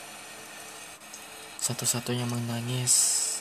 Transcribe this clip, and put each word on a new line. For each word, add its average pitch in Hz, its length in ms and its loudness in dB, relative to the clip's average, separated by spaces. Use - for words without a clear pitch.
Satu-satunya 123 640 2
menangis 120 720 2